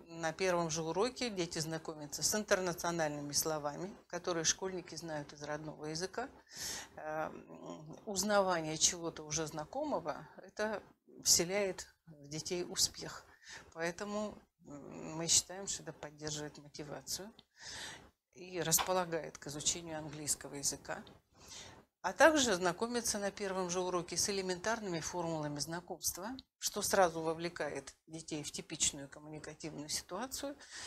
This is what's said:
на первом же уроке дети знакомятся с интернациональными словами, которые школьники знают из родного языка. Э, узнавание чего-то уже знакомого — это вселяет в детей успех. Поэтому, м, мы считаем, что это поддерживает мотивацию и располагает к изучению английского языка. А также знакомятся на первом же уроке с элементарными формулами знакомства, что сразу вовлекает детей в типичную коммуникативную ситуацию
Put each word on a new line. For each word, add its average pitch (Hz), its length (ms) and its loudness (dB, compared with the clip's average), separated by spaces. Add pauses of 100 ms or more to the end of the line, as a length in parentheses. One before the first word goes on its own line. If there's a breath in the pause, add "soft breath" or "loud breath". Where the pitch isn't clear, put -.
на 165 240 0
первом 175 380 4
же 160 140 0
уроке 226 460 2
дети 175 300 0
знакомятся 156 640 -4
с - 120 6
интернациональными 170 1000 2
словами, 156 600 0 (140)
которые 175 380 0
школьники 185 500 0
знают 156 380 -6
из 147 100 -12
родного 151 420 -6
языка. 185 440 -4 (640 loud breath)
Э, 156 340 -4 (760)
узнавание 185 720 4
чего-то 165 460 2
уже 151 240 0
знакомого — 160 800 -2 (100)
это 214 440 -4 (420)
вселяет 185 640 4 (180)
в 147 220 -18
детей 156 360 -4
успех. - 640 -2 (480 loud breath)
Поэтому, 202 640 -4 (280)
м, 156 520 -10
мы 165 100 -2
считаем, 190 400 2
что - 160 -6
это 160 100 -8
поддерживает 151 640 -8
мотивацию 151 760 -10 (1040 loud breath)
и 180 280 -6
располагает 165 760 2
к - 100 -10
изучению 165 500 -2
английского 147 580 -4
языка. 143 480 -4 (1000 loud breath)
А 185 80 2
также 277 440 10
знакомятся 220 640 2
на 202 140 0
первом 190 380 0
же 180 100 2
уроке 180 380 0
с - 100 4
элементарными 190 720 0
формулами 156 600 -2
знакомства, 175 720 -4 (280)
что - 220 -2
сразу 175 400 6
вовлекает 160 720 -2 (120)
детей 160 360 -6
в - 80 -8
типичную 147 560 -2
коммуникативную 151 800 -10
ситуацию 262 680 -4 (300 loud breath)